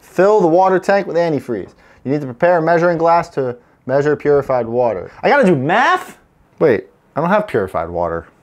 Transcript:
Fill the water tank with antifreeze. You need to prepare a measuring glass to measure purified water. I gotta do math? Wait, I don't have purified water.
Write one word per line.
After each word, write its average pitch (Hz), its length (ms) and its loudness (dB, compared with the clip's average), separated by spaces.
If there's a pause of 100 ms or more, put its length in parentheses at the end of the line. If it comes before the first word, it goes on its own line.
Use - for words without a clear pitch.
Fill 208 400 2
the 175 80 2
water 185 300 2
tank 196 280 0
with 160 100 -6
antifreeze. 127 580 -4 (300)
You 127 80 -4
need 147 80 -2
to 143 80 -10
prepare 170 300 0
a 165 40 0
measuring 170 340 0
glass 165 340 2
to 127 280 -6 (260)
measure 143 320 0
purified 135 500 0
water. 113 440 -2 (100)
I 175 80 -2
gotta 269 160 4
do 180 120 4
math? 233 600 -2 (440)
Wait, 131 260 2 (280)
I 131 60 -6
don't 165 80 -2
have 208 200 0
purified 87 420 -4
water. 85 380 -6 (140)